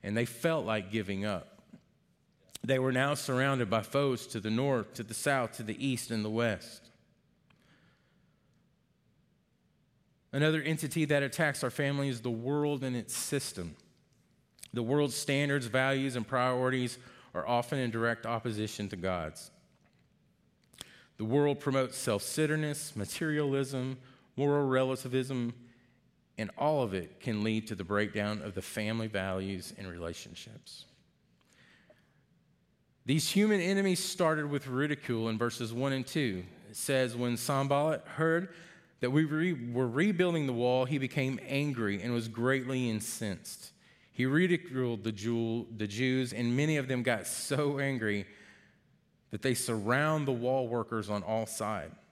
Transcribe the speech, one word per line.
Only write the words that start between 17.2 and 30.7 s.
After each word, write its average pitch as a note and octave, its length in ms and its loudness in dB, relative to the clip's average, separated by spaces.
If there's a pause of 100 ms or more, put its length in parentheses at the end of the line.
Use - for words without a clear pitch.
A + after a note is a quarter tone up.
are E2+ 120 -4
often A#2+ 320 0
in B2 120 0
direct A2+ 360 0
opposition G#2+ 640 -2
to G2+ 80 -6
God's. F2 540 -4 (1700)
The G#2 60 -4
world C#3+ 360 2
promotes C3 380 0
self-centeredness, D3 960 0
materialism, C3+ 1040 -2 (380)
moral C#3+ 300 4
relativism, C3 840 2 (840)
and G#2+ 180 -4
all D3 260 2
of G2 120 0
it F2 260 -6
can G#2+ 220 -2
lead A2 240 0
to A2 80 -8
the F#2 100 -6
breakdown G#2 560 0
of G2+ 140 -8
the - 80 -6
family A2 460 -4
values F#2+ 680 -4
and G2 100 -10
relationships. - 1000 -12 (2250)